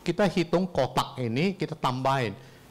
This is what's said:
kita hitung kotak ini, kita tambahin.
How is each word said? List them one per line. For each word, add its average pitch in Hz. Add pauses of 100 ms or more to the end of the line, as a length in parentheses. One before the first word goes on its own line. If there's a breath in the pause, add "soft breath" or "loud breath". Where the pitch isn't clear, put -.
kita 170
hitung 175
kotak 131
ini, 131
kita 156
tambahin. 131 (380 loud breath)